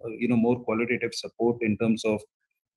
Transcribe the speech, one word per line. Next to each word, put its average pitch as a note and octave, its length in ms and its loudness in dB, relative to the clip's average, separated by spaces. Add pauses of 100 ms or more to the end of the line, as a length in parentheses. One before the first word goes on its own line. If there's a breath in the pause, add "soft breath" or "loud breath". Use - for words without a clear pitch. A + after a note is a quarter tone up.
uh, A#2 40 -8
you A2+ 180 -4
know, A#2+ 80 2
more A#2+ 240 4
qualitative A#2 560 -2
support A#2 460 -2
in G#2+ 180 2
terms A2+ 260 0
of, G#2+ 160 0 (560)